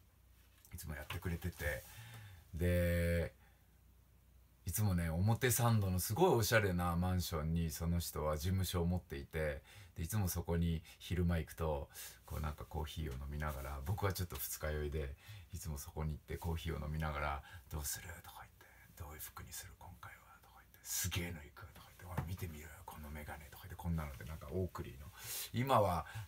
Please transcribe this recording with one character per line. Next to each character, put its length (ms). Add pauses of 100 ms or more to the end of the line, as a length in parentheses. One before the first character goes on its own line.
(720)
い 40
つ 100
も 80
や 80
っ 40
て 120
く 80
れ 80
て 140
て、 340 (680)
で、 800 (1300)
い 60
つ 120
も 120
ね、 140
表 420
参 300
道 100
の 80
す 140
ご 140
い 20
お 140
し 100
ゃ 80
れ 100
な 240
マ 160
ン 100
シ 140
ョ 60
ン 100
に 200
そ 160
の 120
人 240
は 140
事 60
務 200
所 180
を 40
持 140
っ 20
て 160
い 80
て、 360 (360)
で、 60
い 40
つ 80
も 140
そ 140
こ 120
に 260 (160)
昼 280
間 140
行 100
く 80
と、 320 (360)
こ 120
う 20
な 120
ん 20
か 100
コ 200
ー 20
ヒ 160
ー 80
を 120
飲 80
み 80
な 140
が 120
ら、 220
僕 200
は 80
ち 100
ょ 40
っ 20
と 80
二 200
日 140
酔 140
い 40
で、 240 (380)
い 80
つ 80
も 100
そ 140
こ 140
に 80
行 20
っ 20
て 200
コ 160
ー 20
ヒ 160
ー 100
を 40
飲 40
み 100
な 120
が 80
ら、 240 (260)
「ど 100
う 40
す 180
る？」 60 (160)
と 80
か 60
言 80
っ 20
て、 180 (320)
「ど 120
う 40
い 40
う 20
服 240
に 80
す 140
る？ 120
今 220
回 140
は」 60 (220)
と 60
か 80
言 80
っ 80
て、 160
「す 220
げ 140
え 100
の 100
行 100
く？」 120 (100)
と 60
か 80 (100)
言 140
っ 20
て、 80
「お 20
い、 40
見 80
て 100
み 120
ろ 40
よ、 60 (160)
こ 160
の 80
メ 160
ガ 120
ネ」 140
と 60
か 60
言 40
っ 20
て、 60
こ 140
ん 80
な 80
の 100
で、 80
な 120
ん 20
か 140
オ 140
ー 40
ク 140
リ 80
ー 80
の。 60 (480)
今 260
は 260 (220)